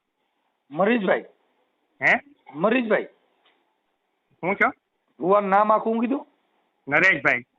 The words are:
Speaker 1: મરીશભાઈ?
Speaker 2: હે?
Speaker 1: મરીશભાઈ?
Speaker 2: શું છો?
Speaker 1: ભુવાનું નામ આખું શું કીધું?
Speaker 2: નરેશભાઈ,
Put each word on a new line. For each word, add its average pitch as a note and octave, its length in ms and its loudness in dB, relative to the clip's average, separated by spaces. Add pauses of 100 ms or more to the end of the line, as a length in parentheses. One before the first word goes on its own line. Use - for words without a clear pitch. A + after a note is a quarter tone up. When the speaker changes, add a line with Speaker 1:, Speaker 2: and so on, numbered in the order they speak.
(720)
Speaker 1:
મરીશભાઈ? F#3 540 0 (760)
Speaker 2:
હે? F3 180 2 (360)
Speaker 1:
મરીશભાઈ? G#3 480 -2 (1300)
Speaker 2:
શું F#3 240 -6
છો? G#3+ 140 0 (500)
Speaker 1:
ભુવાનું G3 300 2
નામ G#3 220 4
આખું G#3+ 220 0
શું A3+ 80 -2
કીધું? C4 260 -4 (600)
Speaker 2:
નરેશભાઈ, D3 560 0 (160)